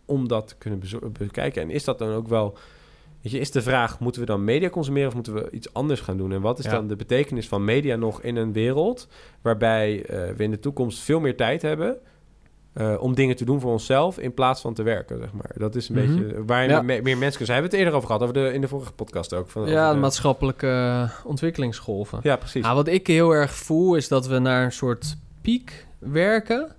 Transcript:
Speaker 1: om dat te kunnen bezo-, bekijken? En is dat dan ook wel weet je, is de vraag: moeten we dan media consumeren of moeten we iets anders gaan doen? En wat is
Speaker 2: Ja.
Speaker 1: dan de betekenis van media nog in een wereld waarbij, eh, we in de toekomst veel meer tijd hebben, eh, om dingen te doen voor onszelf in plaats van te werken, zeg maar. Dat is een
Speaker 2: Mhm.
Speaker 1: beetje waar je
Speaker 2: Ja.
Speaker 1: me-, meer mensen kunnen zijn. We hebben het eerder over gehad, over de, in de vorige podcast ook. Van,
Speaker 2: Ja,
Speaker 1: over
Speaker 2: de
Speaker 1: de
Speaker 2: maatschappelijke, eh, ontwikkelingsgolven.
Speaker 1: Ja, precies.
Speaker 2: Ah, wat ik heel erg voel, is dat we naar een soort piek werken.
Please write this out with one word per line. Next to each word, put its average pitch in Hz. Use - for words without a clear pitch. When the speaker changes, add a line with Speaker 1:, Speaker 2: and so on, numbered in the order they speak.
Speaker 1:
om 135
dat 110
te -
kunnen 104
bezo-, 101
bekijken? 104
En 80
is 147
dat 131
dan 110
ook 113
wel 107
weet 110
je, 131
is 139
de 127
vraag: 123
moeten 120
we 117
dan 101
media 147
consumeren 139
of 117
moeten 113
we 107
iets -
anders 139
gaan 95
doen? 95
En 95
wat 110
is -
Speaker 2:
Ja. 107
Speaker 1:
dan 107
de 104
betekenis 123
van 101
media 127
nog 113
in 120
een 113
wereld 135
waarbij, 110
eh, 90
we 107
in 107
de 107
toekomst 127
veel 160
meer 139
tijd 131
hebben, 156
eh, 110
om 127
dingen 127
te 123
doen 135
voor 123
onszelf 135
in 127
plaats 131
van 120
te 110
werken, 110
zeg 107
maar. 104
Dat 107
is 120
een -
Speaker 2:
Mhm. 123
Speaker 1:
beetje 113
waar 123
je 131
Speaker 2:
Ja. 147
Speaker 1:
me-, -
meer -
mensen 127
kunnen 135
zijn. -
We 117
hebben 151
het 196
eerder 170
over 143
gehad, 110
over 123
de, 131
in 139
de 135
vorige 135
podcast -
ook. 90
Van, 110
Speaker 2:
Ja, 107
Speaker 1:
over 160
Speaker 2:
de 151
Speaker 1:
de 143
Speaker 2:
maatschappelijke, 139
eh, 123
ontwikkelingsgolven. 123
Speaker 1:
Ja, 139
precies. -
Speaker 2:
Ah, 117
wat 147
ik 185
heel 165
erg 147
voel, 175
is 151
dat 127
we 131
naar 127
een 123
soort -
piek -
werken. 214